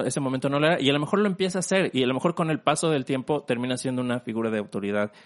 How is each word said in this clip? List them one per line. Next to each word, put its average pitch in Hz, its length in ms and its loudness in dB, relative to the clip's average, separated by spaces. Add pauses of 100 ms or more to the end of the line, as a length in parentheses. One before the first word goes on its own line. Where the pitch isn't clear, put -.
ese 131 140 -2
momento 131 300 -2
no 143 100 0
lo 151 80 4
era, 170 140 2
y 135 80 2
a 143 40 6
lo 147 60 2
mejor 151 200 0
lo 208 80 2
empieza 185 320 -2
a - 20 0
hacer, 185 320 0
y 131 100 2
a - 40 2
lo 127 60 2
mejor 170 220 0
con 165 140 0
el 151 100 0
paso 156 300 2
del 139 160 2
tiempo 139 380 -2
termina 127 340 -2
siendo 127 240 -2
una 123 180 -2
figura 113 300 -2
de 110 100 0
autoridad 104 540 -2 (120)